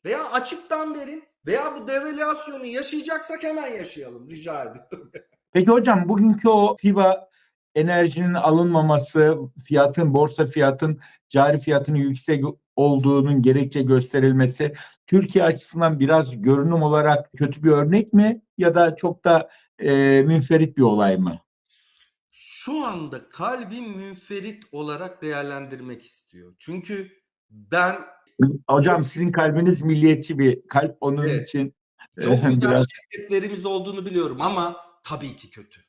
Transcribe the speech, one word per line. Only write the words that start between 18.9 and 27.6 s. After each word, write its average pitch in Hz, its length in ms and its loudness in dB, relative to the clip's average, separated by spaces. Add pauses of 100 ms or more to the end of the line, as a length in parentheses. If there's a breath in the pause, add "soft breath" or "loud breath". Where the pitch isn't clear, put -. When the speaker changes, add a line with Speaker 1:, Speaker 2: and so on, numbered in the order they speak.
Speaker 2:
çok - 300 -6
da, 165 240 2 (300 soft breath)
e, 139 420 4
münferit 156 560 2
bir 143 40 2
olay 104 360 4
mı? 90 220 -4 (920)
Speaker 1:
Şu - 520 -10
anda 156 440 -10
kalbim 226 600 -10
münferit 196 840 -14
olarak 147 500 -12
değerlendirmek 139 840 -10
istiyor. 90 540 -20
Çünkü 185 520 -12 (380)
ben 170 460 -2 (760)